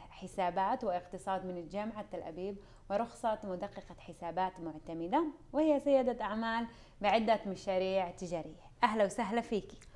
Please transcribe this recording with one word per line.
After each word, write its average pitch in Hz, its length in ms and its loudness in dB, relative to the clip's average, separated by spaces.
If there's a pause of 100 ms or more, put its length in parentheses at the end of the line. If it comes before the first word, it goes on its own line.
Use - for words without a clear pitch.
حسابات 190 720 0
واقتصاد 185 640 -2
من 180 120 -6
الجامعة 202 540 -6
تل 175 100 -6
أبيب، 180 360 -6 (320)
ورخصة 220 540 0
مدققة 190 560 -8
حسابات 180 600 -4
معتمدة، 165 640 -2 (300)
وهي 302 260 6
سيدة 262 440 4
أعمال 226 440 0 (340)
بعدة 214 460 6
مشاريع 190 640 0
تجارية. 165 580 -8 (140)
أهلا 220 220 4
وسهلا 208 360 0
فيكي. - 360 -4 (180)